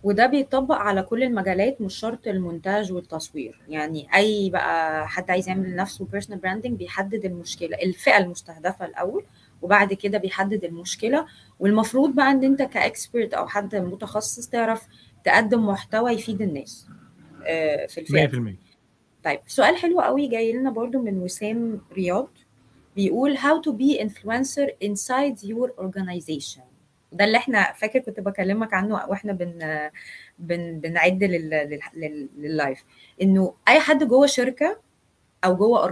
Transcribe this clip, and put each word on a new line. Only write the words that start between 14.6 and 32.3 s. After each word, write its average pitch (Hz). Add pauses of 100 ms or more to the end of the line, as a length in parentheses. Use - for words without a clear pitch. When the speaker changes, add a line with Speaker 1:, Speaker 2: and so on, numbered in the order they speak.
Speaker 1:
تقدم 220
محتوى 220
يفيد 220
الناس، 156 (600)
آه، 156
في -
الفئة -
Speaker 2:
مية 156
Speaker 1:
دي. 127
Speaker 2:
في 123
المية. 110 (680)
Speaker 1:
طيب، 156
سؤال 269
حلو 349
قوي 269
جاي 226
لنا 262
برضو 240
من 208
وسام 214 (120)
رياض، 190 (680)
بيقول: 240
"How 302
to 311
be 262
influencer 254 (160)
inside 233
your 233 (160)
organization." 175 (500)
ده 185
اللي 220
احنا، 214
فاكر 220
كنت 240
بكلمك 202
عنه 202
واحنا 196
بن-، 165 (500)
بن-، 170
بنعد 170
لل-، 170
لل-، 151 (160)
لل-، 151